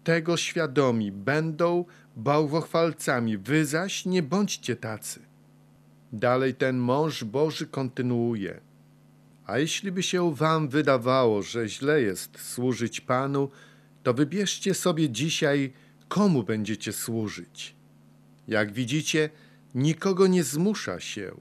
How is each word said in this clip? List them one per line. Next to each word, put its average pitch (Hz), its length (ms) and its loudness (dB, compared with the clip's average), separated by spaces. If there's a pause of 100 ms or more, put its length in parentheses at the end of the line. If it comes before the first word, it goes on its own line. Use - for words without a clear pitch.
tego 165 320 2
świadomi, 131 760 2
będą 160 720 0 (320)
bałwochwalcami, 143 1200 0
wy 143 280 2
zaś 170 400 -4
nie 185 160 2
bądźcie 151 540 -2
tacy”. - 440 -10 (920)
Dalej 127 420 2
ten 131 240 0
mąż 131 460 0
Boży 147 420 -2
kontynuuje: 120 920 -2 (840)
„A 101 120 -2
jeśli 165 340 -2
by 180 100 -2
się 175 320 0
wam 156 340 2
wydawało, 127 760 4
że 113 260 -4
źle 143 340 2
jest 95 380 -4
służyć 120 600 -4
Panu, 139 500 0 (520)
to 127 120 2
wybierzcie 175 600 0
sobie 160 360 2
dzisiaj, 139 640 0 (360)
komu 180 340 4
będziecie 107 500 -4
służyć”. 107 840 -8 (760)
Jak 107 240 0
widzicie, 147 580 -2 (440)
nikogo 175 520 2
nie 185 180 4
zmusza 147 560 -2
się, 92 300 -10 (100)